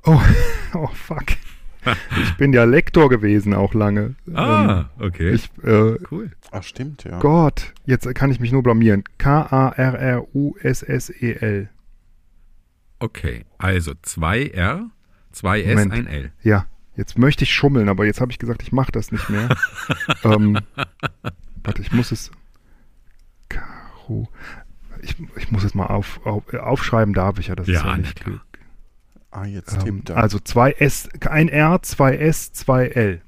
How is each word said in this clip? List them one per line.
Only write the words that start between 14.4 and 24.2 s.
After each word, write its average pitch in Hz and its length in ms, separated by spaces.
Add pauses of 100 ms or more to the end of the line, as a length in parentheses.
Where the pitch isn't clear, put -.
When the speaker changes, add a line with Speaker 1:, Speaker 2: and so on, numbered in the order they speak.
Speaker 2:
R, 139 420 (420)
zwei 101 300
S, 101 80 (160)
Speaker 1:
Moment. 98 80
Speaker 2:
ein 120 140
L. 67 240 (100)
Speaker 1:
Ja, 104 240 (300)
jetzt - 240
möchte 143 240
ich - 100
schummeln, 135 340
aber 98 180
jetzt 104 140
habe 123 120
ich - 80
gesagt, 117 240
ich - 80
mach 131 180
das - 220
nicht - 180
mehr. 104 240
Speaker 2:
<laughs> - 680
Speaker 1:
Ähm, 107 340 (1040)
warte, 104 200
ich - 80
muss 120 200
es, - 200 (1160)
Karo-, - 800 (760)